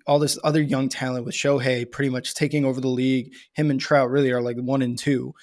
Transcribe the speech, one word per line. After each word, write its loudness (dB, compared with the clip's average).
all 4
this 0
other 4
young 0
talent -4
with -8
Shohei 0
pretty -2
much -4
taking 0
over 0
the 0
league. 0
Him 2
and 0
Trout 2
really 2
are, 0
like, -4
one -2
and -2
two, -2